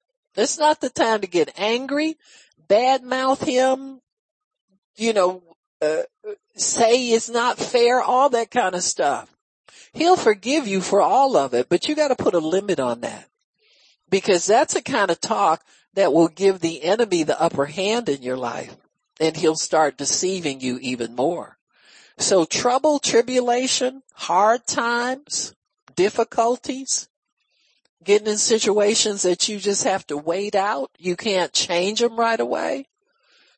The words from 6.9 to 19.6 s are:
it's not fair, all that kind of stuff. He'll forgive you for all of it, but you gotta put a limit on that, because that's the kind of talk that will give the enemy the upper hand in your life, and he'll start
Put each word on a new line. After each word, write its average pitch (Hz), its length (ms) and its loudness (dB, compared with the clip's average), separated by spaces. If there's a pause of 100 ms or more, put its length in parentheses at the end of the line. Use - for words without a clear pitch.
it's 226 220 0
not 233 280 -2
fair, 240 440 2
all 254 260 2
that 233 220 -2
kind 190 240 0
of 180 80 -4
stuff. 139 520 -2 (600)
He'll 349 220 4
forgive 226 520 0
you 190 140 0
for 180 180 2
all 226 360 4
of 135 180 2
it, 123 160 0
but - 180 0
you 302 60 -2
gotta 294 200 0
put - 200 0
a 175 40 2
limit 175 400 -2
on 120 220 -2
that, 117 280 -10 (840)
because 190 360 2
that's 233 280 4
the 247 80 -2
kind 208 280 -2
of 170 120 -2
talk 196 420 0 (300)
that 190 180 2
will 165 160 4
give 190 320 0
the 165 220 -4
enemy 185 400 0
the 156 180 -2
upper 147 240 0
hand 202 460 -2
in 135 120 -6
your 127 140 -6
life, 120 400 -8 (420)
and 156 200 0
he'll 156 180 2
start 156 400 0